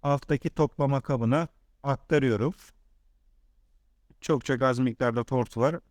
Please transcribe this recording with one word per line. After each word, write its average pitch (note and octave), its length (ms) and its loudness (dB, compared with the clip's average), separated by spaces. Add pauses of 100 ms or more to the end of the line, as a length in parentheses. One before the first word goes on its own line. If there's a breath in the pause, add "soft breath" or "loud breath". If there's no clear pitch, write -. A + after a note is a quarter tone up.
alttaki C#3+ 480 -2
toplama C#3 500 0
kabına C3+ 480 0 (340)
aktarıyorum. C3+ 720 0 (1700)
Çok C#3+ 240 -2
çok C3 180 -2
az B2+ 160 2
miktarda A#2+ 460 0
tortu A#2+ 360 -4
var. D#3 200 0 (100)